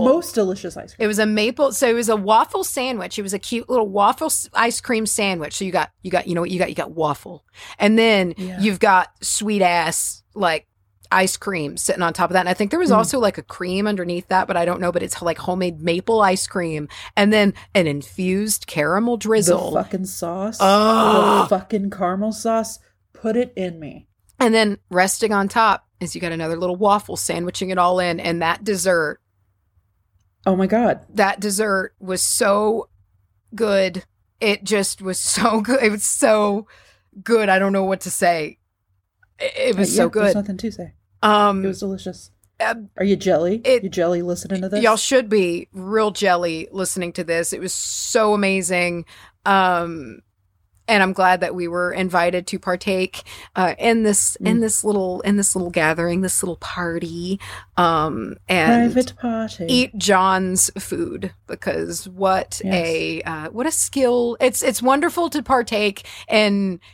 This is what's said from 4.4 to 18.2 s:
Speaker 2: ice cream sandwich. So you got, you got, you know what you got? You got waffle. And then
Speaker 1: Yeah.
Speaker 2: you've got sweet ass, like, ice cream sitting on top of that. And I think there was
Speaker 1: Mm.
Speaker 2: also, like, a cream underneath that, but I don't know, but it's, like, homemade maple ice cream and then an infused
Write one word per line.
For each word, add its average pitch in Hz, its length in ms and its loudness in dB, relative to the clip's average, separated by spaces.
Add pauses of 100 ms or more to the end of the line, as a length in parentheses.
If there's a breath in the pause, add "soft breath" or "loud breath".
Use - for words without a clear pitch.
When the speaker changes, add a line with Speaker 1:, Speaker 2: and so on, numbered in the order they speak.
Speaker 2:
ice 233 260 0
cream 220 260 -2
sandwich. 190 500 -2
So 202 80 -4
you 185 80 -4
got, 165 180 0 (120)
you 185 80 -10
got, 175 160 0
you 180 80 -4
know 170 60 -2
what 175 100 -4
you 185 80 -4
got? 175 100 0
You - 60 -10
got 160 180 -6
waffle. 156 520 -4 (340 loud breath)
And 214 200 4
then 202 380 4
Speaker 1:
Yeah. 185 240 -10
Speaker 2:
you've 202 200 0
got 185 280 4 (140)
sweet 208 400 0
ass, 170 600 0 (120)
like, 170 320 0 (460)
ice 185 240 2
cream 165 400 -6
sitting - 260 -2
on 165 100 0
top 170 180 0
of 180 40 0
that. 185 60 6
And 175 80 0
I 180 60 0
think 202 160 -2
there 320 80 0
was 349 120 2
Speaker 1:
Mm. 233 60 6
Speaker 2:
also, 226 220 2
like, 208 180 0
a 151 60 -12
cream 185 460 -6
underneath 180 400 -4
that, 185 180 2
but 185 100 -2
I 170 80 2
don't 175 160 -2
know, 180 120 0
but 180 100 -2
it's, - 180 -8
like, 170 180 -2
homemade 180 420 -4
maple 180 400 0
ice 185 260 2
cream 156 420 -6 (280 loud breath)
and 202 160 4
then 208 200 4 (220 loud breath)
an 180 140 4
infused 185 800 -4